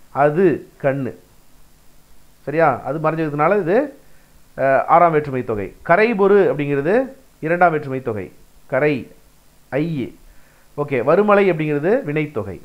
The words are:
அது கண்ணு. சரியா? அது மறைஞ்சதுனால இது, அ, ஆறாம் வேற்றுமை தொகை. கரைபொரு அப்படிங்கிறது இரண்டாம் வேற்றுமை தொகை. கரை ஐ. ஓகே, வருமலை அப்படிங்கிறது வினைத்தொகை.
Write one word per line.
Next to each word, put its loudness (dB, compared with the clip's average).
அது 2
கண்ணு. -2
சரியா? 0
அது -6
மறைஞ்சதுனால 0
இது, -2
அ, 2
ஆறாம் 6
வேற்றுமை -2
தொகை. -6
கரைபொரு 4
அப்படிங்கிறது -2
இரண்டாம் 2
வேற்றுமை -6
தொகை. -8
கரை -2
ஐ. -6
ஓகே, -4
வருமலை 4
அப்படிங்கிறது -2
வினைத்தொகை. -6